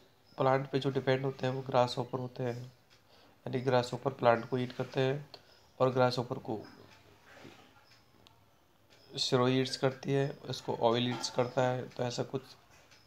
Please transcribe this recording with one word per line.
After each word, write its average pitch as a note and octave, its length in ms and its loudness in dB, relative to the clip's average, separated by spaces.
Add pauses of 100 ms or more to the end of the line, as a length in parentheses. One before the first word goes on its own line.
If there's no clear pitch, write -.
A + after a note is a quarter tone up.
(380)
plant C3+ 320 2
पे C#3 100 0
जो C3+ 100 0
depend C3+ 360 0
होते C3 220 -4
हैं B2+ 60 -2
वो C3+ 80 -6
grasshopper B2 580 0
होते B2+ 240 -8
हैं, B2 220 -4 (840)
यानी B2+ 120 -4
grasshopper B2 520 2
plant A#2 340 4
को C3 120 -4
ईट B2 160 -4
करते C3 280 -4
हैं C#3 280 -2 (500)
और B2+ 120 4
ग्रासहॉपर B2 460 0
को G#2+ 240 -6 (2500)
सिरोइड्स B2+ 600 2
करती C3+ 340 -2
है, C#3 200 2
उसको - 440 -8
oil A#2+ 340 2
eats A#2 200 -4
करता B2 320 0
है, B2+ 260 0
तो - 160 -8
ऐसा B2 200 -4
कुछ C3+ 180 -6 (640)